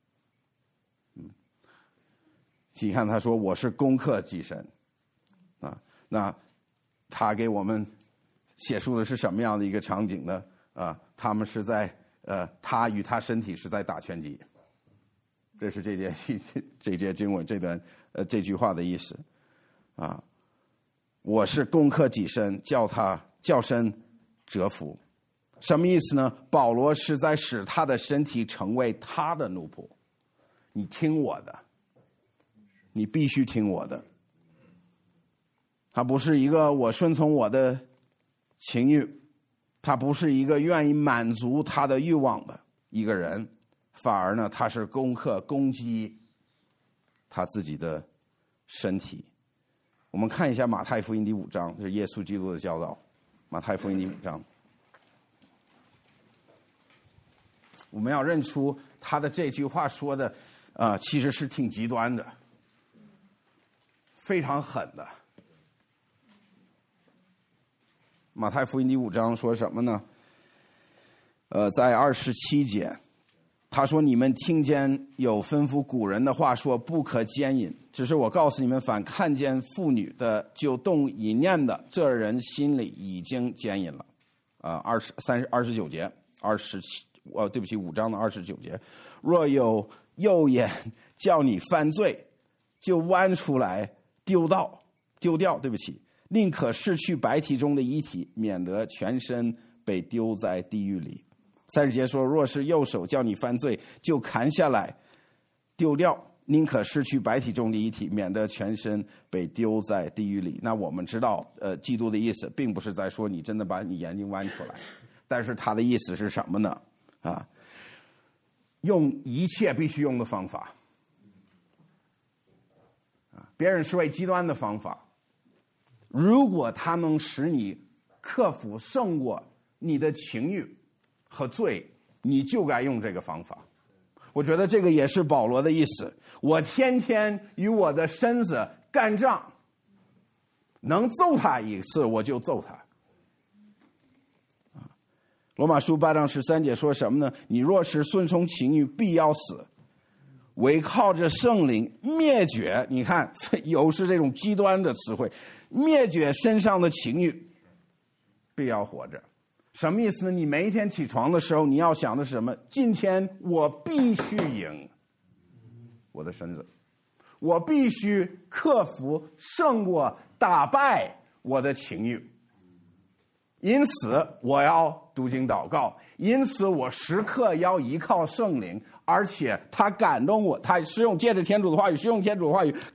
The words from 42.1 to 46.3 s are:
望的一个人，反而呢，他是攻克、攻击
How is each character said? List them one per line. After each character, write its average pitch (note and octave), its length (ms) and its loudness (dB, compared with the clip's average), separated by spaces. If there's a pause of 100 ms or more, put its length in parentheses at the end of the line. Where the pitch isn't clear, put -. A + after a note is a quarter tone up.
望 C3 320 0
的 - 120 -16 (300)
一 A2 160 -4
个 G#2+ 100 0
人， F#2 320 -4 (460)
反 - 220 -2
而 F#2+ 200 0
呢， A2 140 0
他 - 180 -4
是 A2 200 -6
攻 C3 260 -4
克、 A#2 300 -4
攻 C#3 300 -2
击 A#2 440 -6 (1120)